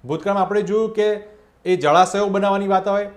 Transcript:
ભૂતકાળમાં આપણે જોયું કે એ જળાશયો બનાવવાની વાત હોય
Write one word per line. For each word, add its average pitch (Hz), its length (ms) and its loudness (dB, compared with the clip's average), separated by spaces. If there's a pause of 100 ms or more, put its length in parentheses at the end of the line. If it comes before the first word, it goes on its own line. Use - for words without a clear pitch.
ભૂતકાળમાં 185 380 -2
આપણે 202 180 0
જોયું 214 320 -2
કે 208 260 0 (460)
એ 185 100 2
જળાશયો 185 500 2
બનાવવાની 196 420 0
વાત 190 200 0
હોય 202 300 -2